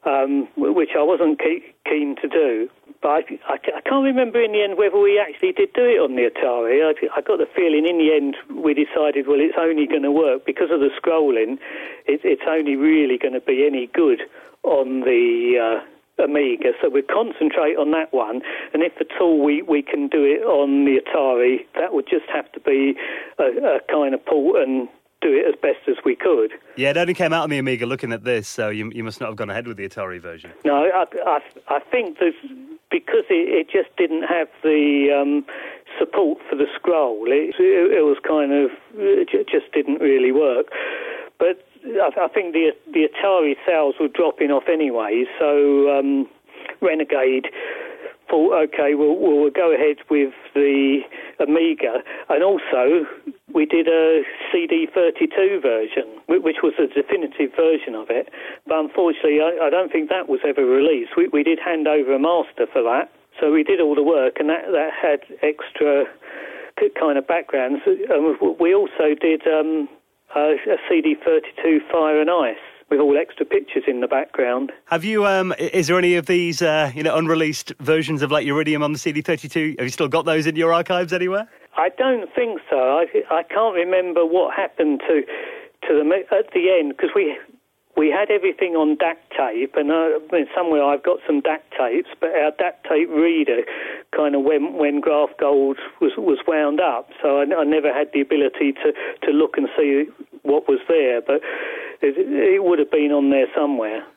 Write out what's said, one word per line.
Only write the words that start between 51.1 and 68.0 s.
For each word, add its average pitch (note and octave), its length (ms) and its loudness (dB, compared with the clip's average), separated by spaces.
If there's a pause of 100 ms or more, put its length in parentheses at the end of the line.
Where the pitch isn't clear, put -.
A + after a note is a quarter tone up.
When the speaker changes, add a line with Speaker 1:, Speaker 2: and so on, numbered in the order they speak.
Speaker 1:
Amiga." D3 600 0 (260)
And D#3+ 140 2
also, D#3 640 2 (460)
we D3+ 140 2
did E3 220 2
a D#3+ 340 4 (300)
C E3+ 140 0
D E3 260 0
thirty-two F3 720 2
version, A2+ 420 0 (220)
whi-, E3+ 120 2
which D#3+ 240 0
was D#3 160 0
the D3+ 80 2
definitive C#3+ 720 -2
version D#3+ 380 0
of G#2+ 160 -12
it. A#2+ 180 -2 (380)
But D#3+ 120 -2
unfortunately, D#3 640 0
I, E3 260 0
I C#3 40 2
don't F3+ 200 0
think D#3 200 -2
that F#3 180 -4
was C3+ 180 -2
ever C#3 180 0
released. C3+ 520 2
We, F3 120 4
we D3 140 0
did D#3+ 160 2
hand D#3+ 300 -2
over C#3 260 2
a C3+ 40 0
master D#3 540 0
for B2+ 100 0
that. A#2+ 280 0 (300)
So D3+ 120 2
we D#3 100 4
did F3 180 0
all D3 140 2
the D3 80 2
work, C#3 360 2
and D3+ 100 -2
that, E3 240 -2
that D#3 200 0
had D3 280 0 (220)
extra D3 600 0 (760)
k-, G#4 200 2
kind C#3+ 200 2
of C4+ 80 -4
backgrounds. C#3+ 600 -2
And D#3+ 540 2